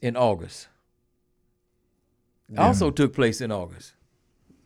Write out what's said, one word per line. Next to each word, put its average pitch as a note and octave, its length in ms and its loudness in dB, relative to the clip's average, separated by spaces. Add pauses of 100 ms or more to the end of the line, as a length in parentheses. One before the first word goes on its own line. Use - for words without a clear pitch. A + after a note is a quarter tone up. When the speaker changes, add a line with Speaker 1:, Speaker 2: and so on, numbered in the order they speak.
Speaker 1:
in A#2+ 120 -4
August. G2+ 520 -2 (1900)
Speaker 2:
Yeah. D#3 140 4
Speaker 1:
Also F#3+ 240 2
took C#3+ 220 0
place A#2 260 0
in A#2+ 100 -8
August. F2 440 -10 (720)